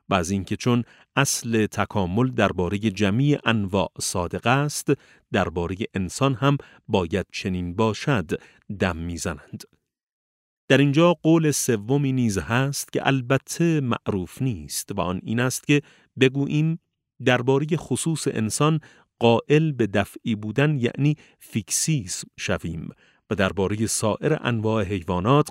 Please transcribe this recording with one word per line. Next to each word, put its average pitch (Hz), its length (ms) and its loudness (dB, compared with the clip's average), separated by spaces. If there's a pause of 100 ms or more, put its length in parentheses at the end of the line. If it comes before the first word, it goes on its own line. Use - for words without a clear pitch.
و 98 60 2
از 87 160 0
اینکه 98 260 -4
چون 120 280 0 (320)
اصل 113 500 2
تکامل 104 640 -2
دربارهٔ 101 600 0
جمیع 107 540 2
انواع 101 560 0
صادق 90 460 -6
است، 143 460 0 (400)
دربارهٔ 92 520 -2 (100)
انسان 101 400 0
هم 143 220 2 (320)
باید 92 440 0
چنین 90 440 -4
باشد، 110 540 0 (480)
دم 92 180 0
می‌زنند. 82 640 -8 (1080)
در 135 100 6
اینجا 147 360 6
قول 160 360 4
سومی 131 640 0
نیز 117 260 0
هست 127 540 -2
که - 140 -4
البته 139 760 0
معروف 107 600 -4
نیست 87 500 -6
و 101 80 -2
آن 90 220 -2
این 113 180 -2
است 127 260 -4
که 147 160 4 (380)
بگوییم 143 580 2 (460)
دربارهٔ 131 520 2
خصوص 147 520 -4
انسان 147 520 0 (380)
قائل 143 540 4
به 117 140 0
دفعی 101 480 -2
بودن 107 440 0
یعنی 139 380 0 (220)
فیکسیسم - 880 -4 (100)
شویم 85 500 -4 (420)
و - 40 -2
دربارهٔ 98 520 0
سایر 120 540 -2
انواع 110 440 0
حیوانات 95 680 0